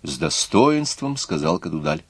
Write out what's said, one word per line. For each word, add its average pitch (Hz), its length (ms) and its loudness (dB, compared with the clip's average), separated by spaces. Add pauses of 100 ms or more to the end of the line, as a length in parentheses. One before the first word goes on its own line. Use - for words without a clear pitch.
с - 160 -6
достоинством 139 960 2
сказал 80 420 -2
Кадудаль. 76 500 -4